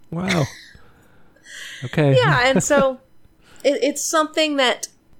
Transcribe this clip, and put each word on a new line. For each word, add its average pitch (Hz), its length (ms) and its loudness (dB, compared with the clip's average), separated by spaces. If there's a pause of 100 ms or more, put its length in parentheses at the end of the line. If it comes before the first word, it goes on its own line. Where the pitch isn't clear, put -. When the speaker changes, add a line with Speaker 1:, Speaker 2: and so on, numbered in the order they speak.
(120)
Speaker 1:
Wow. 180 380 -2
Speaker 2:
<laughs> - 40 -20 (1300)
Speaker 1:
Okay. 139 300 2
Speaker 2:
Yeah, 269 320 2
and 269 160 2
so 269 360 2 (320)
Speaker 1:
<laughs> - 320 -20
Speaker 2:
it, 262 200 0
it's 285 200 -2
something 311 540 -2
that 254 300 0 (320)